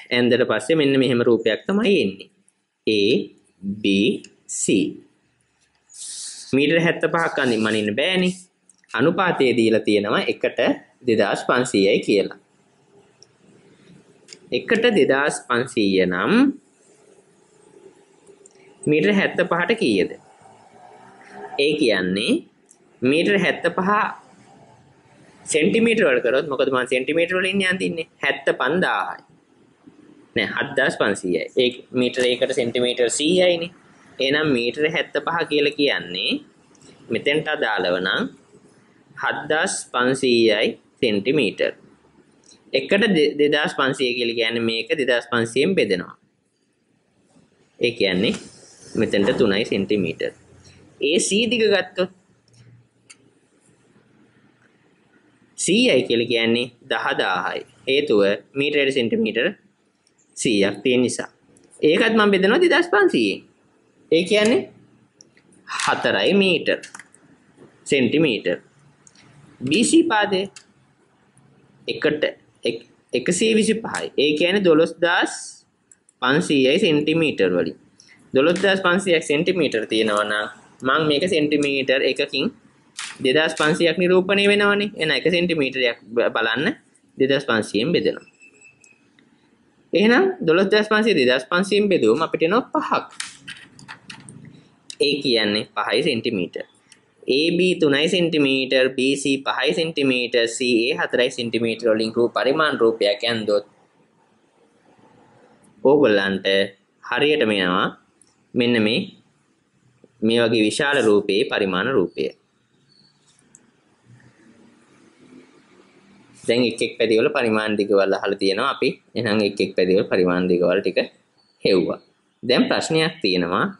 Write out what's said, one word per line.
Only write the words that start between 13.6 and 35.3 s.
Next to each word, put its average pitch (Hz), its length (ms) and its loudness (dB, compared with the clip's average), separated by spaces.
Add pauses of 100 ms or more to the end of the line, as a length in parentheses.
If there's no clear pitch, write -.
එකට 151 340 0 (120)
දෙදාස් 143 400 2 (120)
පන්සීය 107 580 0
නම් 92 280 0 (2500)
මීටර 160 320 2
හැත්තපහට 175 680 0
කීයද? 101 320 0 (1500)
ඒ 151 160 0
කියන්නේ 101 580 0 (680)
මීටර 170 380 2
හැත්තපහ 175 520 -2 (1500)
සෙන්ටිමීටර 214 600 2
වලට 127 200 2
කරොත් 139 260 -2
මොකද 135 220 -2
මං 127 180 -2
සෙන්ටිමීටර 160 460 -2
වලින් 190 280 -2
අඳින්නේ? 180 440 -4 (120)
හැත්තපන්දාහයි. 131 1000 -2 (1120)
නෑ 107 160 -4
හත්දාස් 135 500 -2
පන්සීයයි. 95 560 -2
ඒ 123 160 2 (200)
මීටර 127 360 -2
ඒකට 123 280 0
සෙන්ටිමීටර 123 560 0
සීයයිනේ. 175 640 0 (460)
එහෙනම් 147 300 0
මීටර 123 420 0
හැත්තපහ 160 480 -4 (100)